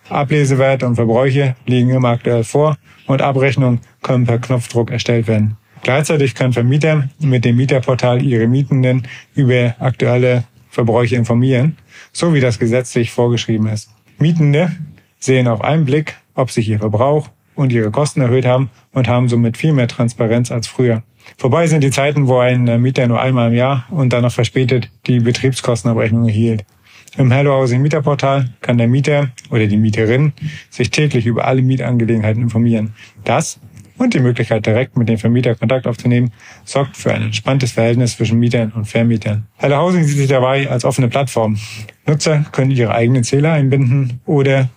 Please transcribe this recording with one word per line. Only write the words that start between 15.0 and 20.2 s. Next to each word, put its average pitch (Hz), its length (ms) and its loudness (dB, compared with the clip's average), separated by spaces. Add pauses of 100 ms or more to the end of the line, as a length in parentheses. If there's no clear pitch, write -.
sehen 127 280 0
auf 110 160 -2
einen 151 220 0
Blick, 151 300 -2 (200)
ob 127 160 -2
sich 110 180 -2
ihr 104 100 -2
Verbrauch 123 500 0 (260)
und 135 160 0
ihre 110 200 0
Kosten 143 300 -2
erhöht 123 240 2
haben 127 240 0 (240)
und 123 140 0
haben 123 220 0
somit 117 280 0
viel 160 160 0
mehr 127 140 2
Transparenz 117 640 -2